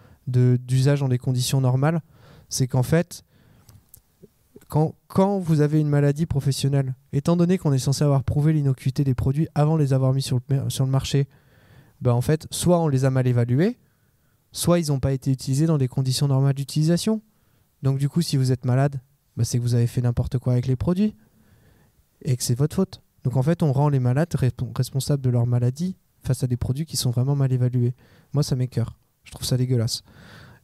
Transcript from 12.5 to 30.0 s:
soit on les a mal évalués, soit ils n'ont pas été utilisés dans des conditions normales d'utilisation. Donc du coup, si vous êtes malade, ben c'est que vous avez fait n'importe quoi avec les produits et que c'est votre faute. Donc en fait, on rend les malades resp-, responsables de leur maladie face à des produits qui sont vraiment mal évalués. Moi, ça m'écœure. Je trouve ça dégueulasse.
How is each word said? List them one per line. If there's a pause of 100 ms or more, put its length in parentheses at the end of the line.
soit
on
les
a
mal
évalués, (720)
soit
ils
n'ont
pas
été
utilisés
dans
des
conditions
normales
d'utilisation. (600)
Donc
du
coup,
si
vous
êtes
malade, (380)
ben
c'est
que
vous
avez
fait
n'importe
quoi
avec
les
produits (1080)
et
que
c'est
votre
faute. (220)
Donc
en
fait,
on
rend
les
malades
resp-,
responsables
de
leur
maladie (280)
face
à
des
produits
qui
sont
vraiment
mal
évalués. (380)
Moi,
ça
m'écœure. (260)
Je
trouve
ça
dégueulasse. (600)